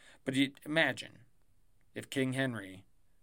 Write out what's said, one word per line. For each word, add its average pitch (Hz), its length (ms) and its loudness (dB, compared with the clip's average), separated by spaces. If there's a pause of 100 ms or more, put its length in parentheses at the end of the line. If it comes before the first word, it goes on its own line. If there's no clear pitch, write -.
(260)
But 135 80 -2
you, 135 200 4 (120)
imagine 147 540 0 (760)
if 127 160 -10
King 131 240 0
Henry 107 520 -4 (380)